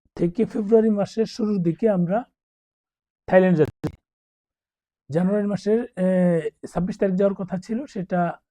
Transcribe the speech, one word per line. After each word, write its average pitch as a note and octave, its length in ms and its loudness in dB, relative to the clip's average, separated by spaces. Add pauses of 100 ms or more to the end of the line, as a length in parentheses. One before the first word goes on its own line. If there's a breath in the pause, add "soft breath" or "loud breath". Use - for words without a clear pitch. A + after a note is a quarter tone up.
(160)
থেকে F3 300 -2
ফেব্রুয়ারি A3 440 2
মাসের G#3 360 0
শুরুর G#3 360 -4
দিকে E3+ 280 0
আমরা F#3+ 340 0 (1040)
থাইল্যান্ড F#3 300 4
যাচ্ছি। - 400 -2 (1120)
জানুয়ারি G3 360 0
মাসের, G#3 400 -2 (100)
এ, F3+ 520 2 (180)
ছাব্বিশ F3+ 320 -4
তারিখ G3 160 0
যাওয়ার G3 200 2
কথা F#3+ 220 -8
ছিল, A3+ 280 -8
সেটা, F3 540 -4 (120)